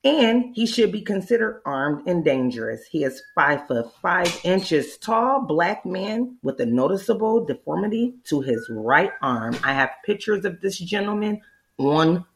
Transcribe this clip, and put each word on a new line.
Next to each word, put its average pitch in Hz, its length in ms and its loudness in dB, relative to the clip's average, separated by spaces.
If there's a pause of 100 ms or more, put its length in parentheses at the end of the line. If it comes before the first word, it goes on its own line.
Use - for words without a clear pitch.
and 247 500 4
he 226 120 0
should 214 260 2
be 208 80 -6
considered 214 640 -2
armed 143 420 -2
and 175 200 0
dangerous. 117 580 0
He 151 200 -4
is 131 180 -4 (120)
five 147 320 2
foot 117 200 -2 (160)
five 175 420 0
inches 175 540 0
tall, 233 480 0
black 170 400 0
man 220 560 -4
with 135 180 -4
a 123 60 0
noticeable 196 760 2
deformity 214 800 -2
to 143 180 0
his 123 260 -2
right 123 440 2 (100)
arm. 120 420 -2
I 135 80 0
have 135 180 2 (140)
pictures 202 400 -2
of 175 160 -4
this 190 180 -4
gentleman 208 600 -2 (380)
on 160 580 2